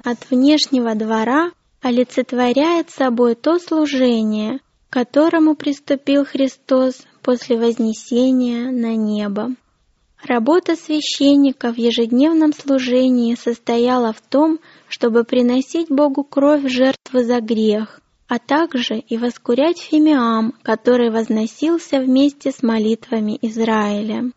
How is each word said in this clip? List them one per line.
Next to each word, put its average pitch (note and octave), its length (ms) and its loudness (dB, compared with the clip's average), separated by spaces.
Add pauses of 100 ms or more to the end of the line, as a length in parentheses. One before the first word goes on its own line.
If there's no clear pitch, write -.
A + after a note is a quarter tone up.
от - 260 -8
внешнего B3+ 640 2
двора, A3 580 0 (300)
олицетворяет B3+ 1080 0
собой A#3+ 420 0
то D4+ 240 0
служение, B3+ 1000 -2 (300)
к - 40 -16
которому D#4 640 2
приступил C#4 680 -2
Христос C4 840 -2 (160)
после B3 340 -2
вознесения A#3+ 1120 -2
на A#3 260 -4
небо. G#3+ 600 -4 (680)
Работа D4 520 0
священника C#4 1000 0
в A#3+ 40 -8
ежедневном B3 760 2
служении B3+ 800 0
состояла A#3+ 800 -2
в - 80 -18
том, D#4 380 0 (280)
чтобы A#3 360 0
приносить B3+ 680 0
Богу C#4+ 340 0
кровь C#4+ 460 0
жертвы B3+ 560 0
за A#3+ 160 0
грех – G#3+ 580 -2 (300)
а A#3+ 100 -4
также C#4 580 -2
и A3+ 200 -6
воскурять B3 600 -2
фимиам, B3 840 2
который B3 480 2
возносился A3+ 920 -2
вместе C4+ 500 2
с - 100 -14
молитвами A3 800 -2
Израиля. A3 960 -4